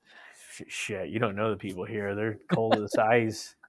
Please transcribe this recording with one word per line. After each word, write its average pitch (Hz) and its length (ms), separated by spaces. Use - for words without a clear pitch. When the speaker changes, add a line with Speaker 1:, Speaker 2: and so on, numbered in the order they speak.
Speaker 1:
Sh-, - 180
shit, 95 420
you 107 80
don't 107 180
know 110 140
the 98 60
people 95 280
here. 101 300
They're 107 240
cold 113 340
as - 140
Speaker 2:
<laughs> - 20
Speaker 1:
ice. 113 580